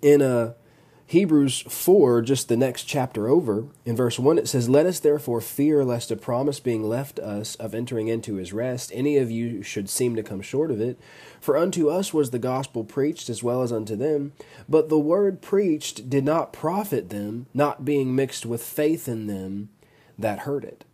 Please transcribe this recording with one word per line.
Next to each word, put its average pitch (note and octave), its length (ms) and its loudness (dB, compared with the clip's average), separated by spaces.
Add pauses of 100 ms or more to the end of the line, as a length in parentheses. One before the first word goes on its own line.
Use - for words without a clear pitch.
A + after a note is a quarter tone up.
In, C#3+ 180 8
uh, A#2+ 340 2 (540)
Hebrews D#3 600 4
four, C#3+ 520 6
just B2+ 280 0
the A#2+ 80 2
next B2+ 260 0
chapter B2 460 -2
over, B2+ 380 2 (180)
in - 100 -2
verse A#2+ 240 0
one, D3 200 4
it - 100 -2
says, A#2+ 200 0
"Let C#3+ 180 6
us F3+ 120 -2
therefore C#3+ 420 2
fear C#3+ 440 2
lest A#2+ 260 -2
a A2 60 -2
promise C3+ 420 -2
being A2+ 240 -2
left A#2+ 380 -4
us G#2 340 -8
of A2 220 -8
entering A#2 320 -4
into A2+ 260 -4
his F#2 180 -8
rest, B2+ 400 -6
any C#3+ 240 0
of B2+ 140 2
you A#2 320 -4
should G2+ 260 -8
seem A#2+ 280 -2
to G#2+ 80 -4
come G2 180 -10
short D3 300 -2
of G#2+ 80 -4
it. A#2+ 180 -4 (420)
For C#3 160 2
unto E3+ 320 2
us F#3 240 -2
was D3 180 0
the A#2+ 100 -4
gospel B2+ 420 -4
preached C#3+ 480 -4
as A2+ 100 -8
well A#2+ 220 0
as A#2+ 80 -2
unto A2 240 -4
them, C#3+ 380 -2 (360)
but D#3 200 4
the D#3 100 4
word F3+ 420 2
preached D#3+ 720 -2
did C3+ 140 2
not D3+ 280 0
profit E3 560 -4
them, G#2 460 -8
not C#3+ 300 0
being C3+ 320 0
mixed C3+ 280 -2
with A#2 160 -6
faith D#3 460 -2
in A2+ 220 -6
them G2 400 -8 (500)
that G#2 220 -4
heard C#3 240 -6
it. - 300 -18